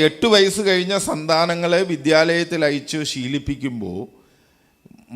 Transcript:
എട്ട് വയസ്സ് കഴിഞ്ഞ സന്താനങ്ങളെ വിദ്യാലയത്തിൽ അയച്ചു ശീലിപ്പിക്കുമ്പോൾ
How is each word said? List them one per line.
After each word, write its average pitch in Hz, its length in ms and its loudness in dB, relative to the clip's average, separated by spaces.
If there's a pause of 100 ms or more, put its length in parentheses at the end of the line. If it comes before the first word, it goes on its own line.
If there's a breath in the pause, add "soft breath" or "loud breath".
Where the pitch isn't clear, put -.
എട്ട് 156 260 0
വയസ്സ് 196 360 4
കഴിഞ്ഞ 185 260 0 (140)
സന്താനങ്ങളെ 170 720 0 (120)
വിദ്യാലയത്തിൽ 165 760 2
അയച്ചു 143 300 -4 (140)
ശീലിപ്പിക്കുമ്പോൾ 127 880 -6 (1160 soft breath)